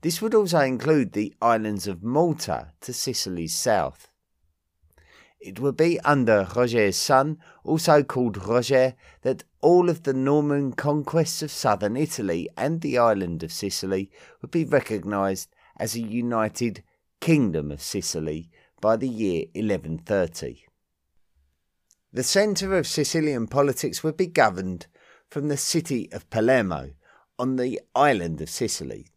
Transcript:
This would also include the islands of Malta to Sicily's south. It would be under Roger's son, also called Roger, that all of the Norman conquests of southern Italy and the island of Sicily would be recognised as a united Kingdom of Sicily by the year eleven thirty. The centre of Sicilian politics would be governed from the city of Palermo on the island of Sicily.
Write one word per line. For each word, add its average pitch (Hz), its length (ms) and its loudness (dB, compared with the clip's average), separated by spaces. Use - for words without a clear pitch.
This 165 220 -4
would 220 100 -2
also 185 280 4
include 131 520 2
the 104 260 -4
islands 107 480 0
of 90 160 -8
Malta 120 760 -2
to 127 120 -12
Sicily's 90 600 -6
south. 92 540 -2
It 95 200 -16
would 135 160 -2
be 165 260 2
under 113 540 4
Roger's 117 400 4
son, 147 440 2
also 156 400 4
called 113 420 -2
Roger, 123 480 2
that 131 200 -2
all 175 300 6
of 165 140 -2
the 139 100 0
Norman 143 600 0
conquests 151 680 -2
of 156 80 -8
southern 104 480 0
Italy 92 580 -2
and 156 260 -4
the 127 180 0
island 95 420 2
of 80 100 -8
Sicily 98 600 -4
would - 120 -16
be 165 140 0
recognised 98 840 -2
as 113 180 -6
a 120 40 -6
united 113 840 -4
Kingdom 92 520 0
of 73 100 -12
Sicily 82 680 -6
by 110 140 4
the 127 140 -4
year 104 360 -2
eleven 95 420 -4
thirty. 82 680 -4
The 127 100 -4
centre 196 540 0
of 156 80 0
Sicilian 147 600 -2
politics 139 560 0
would 156 140 -4
be 185 100 0
governed 92 580 0
from 147 200 -6
the 143 100 -2
city 151 540 -2
of - 180 -14
Palermo 107 640 0
on 131 160 -2
the 127 240 -2
island 95 460 2
of 78 80 -10
Sicily. - 680 -6